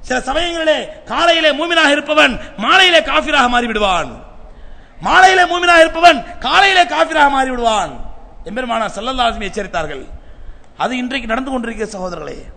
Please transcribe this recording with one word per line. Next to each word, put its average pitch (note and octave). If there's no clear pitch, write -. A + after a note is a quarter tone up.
சில B3+
சமயங்களிலே D#4
காலையிலே D#4+
மூமினாக D#4+
இருப்பவன் D4
மாலையிலே E4+
காஃபிராக D4
மாறிவிடுவான், G#3
மாலையிலே F4+
மூமினாக F4
இருப்பவன் E4
காலையிலே F#4
காஃபிராக D#4
மாறிவிடுவான். A#3
எம்பெருமானா A3+
ஸல்லல்லாஹு B3
அலைஹி A3+
வஸல்லம் G3+
எச்சரித்தார்கள். D#3+
அது A3
இன்றைக்கு B3
நடந்து B3+
கொண்டிருக்கிற A3+
சகோதரர்களே. E3